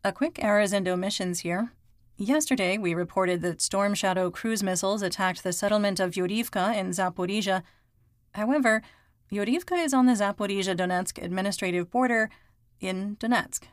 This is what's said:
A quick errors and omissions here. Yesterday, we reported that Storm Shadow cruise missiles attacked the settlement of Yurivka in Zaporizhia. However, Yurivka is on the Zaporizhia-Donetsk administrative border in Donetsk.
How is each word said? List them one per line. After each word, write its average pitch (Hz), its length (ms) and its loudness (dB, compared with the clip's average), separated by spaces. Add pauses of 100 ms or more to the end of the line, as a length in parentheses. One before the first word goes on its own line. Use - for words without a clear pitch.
A 196 120 -2
quick - 280 -2
errors 208 300 4
and 196 160 0
omissions 180 520 -2
here. 185 340 -2 (420)
Yesterday, 214 640 2
we 180 160 0
reported 180 480 0
that 170 180 -2
Storm 202 340 0
Shadow 185 380 0
cruise 220 320 -4
missiles 190 380 0
attacked 185 420 -2
the 185 80 -2
settlement 202 480 0
of 185 120 0
Yurivka 202 680 0
in 185 140 -2
Zaporizhia. 185 720 -2 (720)
However, 220 480 2 (480)
Yurivka 285 540 0
is 277 100 2
on 254 120 6
the 254 80 6
Zaporizhia-Donetsk 196 1080 0
administrative 180 680 -2
border 240 380 2 (500)
in 190 380 -6
Donetsk. - 560 -2